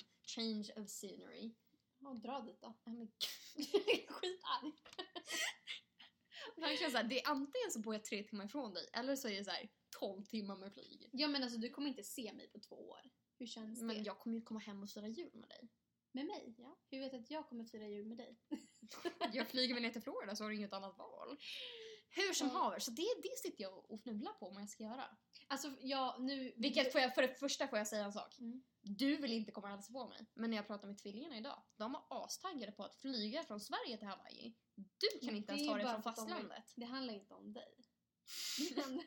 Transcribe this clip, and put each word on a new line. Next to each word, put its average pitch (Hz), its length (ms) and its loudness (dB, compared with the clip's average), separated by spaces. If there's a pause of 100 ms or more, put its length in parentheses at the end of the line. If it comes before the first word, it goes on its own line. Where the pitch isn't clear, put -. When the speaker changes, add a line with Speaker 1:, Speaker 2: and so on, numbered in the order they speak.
(220)
Speaker 1:
change 220 540 0
of 208 120 -6
scenery. 185 680 -8 (440)
Speaker 2:
Ja, 269 160 -14
dra 240 260 -2
dit 220 200 -8
då. 233 240 -12
Speaker 1:
Ja, 226 80 -6
men 233 200 -6 (420)
Speaker 2:
<laughs> - 540 4
Skitarg. 311 640 -2 (1800)
Speaker 1:
Verkligen 320 340 4
så 247 60 6
här, 226 80 8
det 240 180 4
är 294 80 4
antingen 294 400 2
så 247 100 0
bor 220 140 2
jag 214 100 -2
tre 202 180 0
timmar 202 220 -4
ifrån 220 300 -2
dig, 170 180 -6
eller 262 240 4
så 262 120 0
är 196 100 2
det 202 60 -2
så 190 60 -2
här 175 180 -2 (320)
tolv 202 240 -2
timmar 202 320 -2
med 190 160 -8
flyg. - 400 -16
Speaker 2:
Ja, 294 160 4
men 277 140 4
alltså, 240 160 0
du 233 120 0
kommer 285 180 0
inte 254 160 -2
se - 280 -6
mig - 160 -12
på - 120 -14
två - 300 -12
år. - 200 -14 (280)
Hur 247 80 -6
känns 226 360 -6
Speaker 1:
Men 226 140 0
Speaker 2:
det? 214 60 0
Speaker 1:
jag 202 160 -2
kommer 226 180 0
ju 226 60 -2
komma 220 180 -6
hem 202 220 -6
och 208 80 -8
fira 208 180 -6
jul 294 260 -6
med - 140 -14
dig. - 200 -14 (440)
Speaker 2:
Med 277 140 0
mig? 302 320 -4
Speaker 1:
Ja. 262 200 -16 (120)
Speaker 2:
Hur 269 100 -2
vet 269 100 0
du 262 80 -4
att 233 120 -8
jag 302 180 -2
kommer 233 160 -4
fira 214 240 -6
jul 208 180 -2
med 233 100 -4
dig? 240 220 -10 (100)
<laughs> - 840 -2
Speaker 1:
Jag 226 160 4
flyger 254 260 6
väl 240 80 4
ner 226 80 4
till 226 120 -2
Florida - 340 -2
så 214 80 -2
har 214 60 0
du 214 60 0
inget 202 160 -2
annat 196 260 -6
val. - 400 -8 (760)
Hur 370 200 4
som 285 140 6
Speaker 2:
Ja. 247 100 2
Speaker 1:
haver, 226 200 6
så 240 120 0
det, 294 160 0 (160)
det 480 200 -2
sitter 339 200 -2
jag 190 280 -6
och 214 100 -6
fnular 247 320 -2
på 214 180 -8
vad 202 120 -8
jag 208 80 -6
ska - 140 -10
göra. 240 200 -4 (440)
Speaker 2:
Alltså, 277 320 2
jag, 262 420 2
nu 262 340 2
Speaker 1:
Vilket 262 360 8
får 302 80 10
jag, 254 140 8
för 285 80 8
det 254 120 8
första 277 340 2
får 226 100 4
jag 214 80 4
säga 214 180 2
en 202 80 -2
sak. - 260 -6
Speaker 2:
Mm. 240 240 -6 (180)
Speaker 1:
Du 254 360 4
vill 277 160 2
inte 214 200 2
komma 202 140 -6
och 202 40 -4
hälsa 202 220 -8
på 247 160 -4
mig. 220 260 -12
Men 226 160 2
när 226 60 4
jag 208 100 0
pratade 202 200 -4
med 202 120 -6
tvillingarna 233 400 -6
idag, 247 240 -6 (140)
de 226 160 0
var 269 320 -4
astaggade 254 480 -4
på 202 120 -6
att - 100 -8
flyga 262 500 0
från 208 160 -4
Sverige 294 380 0
till 208 100 -6
Hawaii. 185 480 -8 (180)
Du 330 520 0
kan 214 100 2
inte 208 160 0
Speaker 2:
Det 294 60 4
Speaker 1:
ens 294 100 4
Speaker 2:
är 320 40 6
Speaker 1:
ta - 40 6
dig - 80 4
Speaker 2:
bara 247 100 4
Speaker 1:
från 220 80 -2
Speaker 2:
för 233 80 0
att 226 60 -4
de 226 80 -4
vill, 339 100 0
Speaker 1:
fastlandet. 220 420 -6
Speaker 2:
det 233 100 -4
handlar 254 280 -2
inte 196 200 -12
om 202 180 -12
dig. - 320 -12 (400)
<laughs> - 500 0
Det 285 80 2
handlar 269 240 0